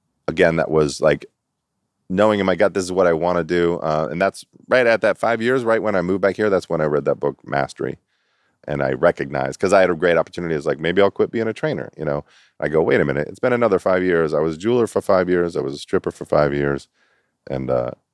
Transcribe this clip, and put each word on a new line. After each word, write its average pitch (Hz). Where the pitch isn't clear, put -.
again, 82
that 80
was, 78
like, 76
knowing 104
in 98
my 92
gut, 92
this 95
is 90
what 92
I 85
wanna 85
do. 85
Uh, 78
and 85
that's -
right 123
at 113
that 101
five 113
years, 123
right 113
when 107
I 90
moved 92
back 95
here, 107
that's 92
when 82
I 78
read 73
that 69
book, 69
Mastery. 67
And 71
I 67
recognized, 69
'cause 95
I 98
had 90
a 87
great 85
opportunity, 82
it's 73
like, 71
"Maybe 87
I'll 98
quit 104
being 113
a 110
trainer," 120
you 78
know? 73
I 76
go, 76
"Wait 117
a 80
minute, 71
it's -
been 123
another 113
five 92
years. 82
I 76
was 80
a -
jeweler 113
for 101
five 92
years, 87
I -
was 69
a 73
stripper -
for -
five 73
years, 71
and, 65
uh, 62